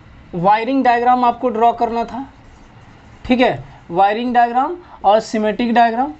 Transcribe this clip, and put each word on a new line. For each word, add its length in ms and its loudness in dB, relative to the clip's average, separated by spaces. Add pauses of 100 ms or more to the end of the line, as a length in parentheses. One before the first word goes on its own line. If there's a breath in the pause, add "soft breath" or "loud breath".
(360)
wiring 480 0
diagram 420 2
आपको 240 0
ड्रॉ 240 2
करना 320 -4
था, 200 -12 (1000)
ठीक 140 0
है, 240 0 (280 loud breath)
Wiring 420 0
diagram 420 0 (280 loud breath)
और 160 4
symmetric 540 -4
diagram 460 0